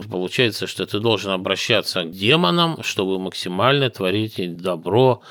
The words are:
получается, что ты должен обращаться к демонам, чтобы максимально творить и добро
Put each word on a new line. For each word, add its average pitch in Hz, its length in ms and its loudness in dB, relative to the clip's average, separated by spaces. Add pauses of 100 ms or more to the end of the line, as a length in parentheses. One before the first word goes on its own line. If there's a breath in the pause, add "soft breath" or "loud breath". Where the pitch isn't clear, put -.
получается, 95 600 0
что - 180 -6
ты 104 140 -4
должен 104 320 2
обращаться 95 720 0
к 82 80 -10
демонам, 165 720 2
чтобы 95 340 -2
максимально 101 720 0
творить 104 480 -2
и 92 80 -4
добро 90 760 2 (100)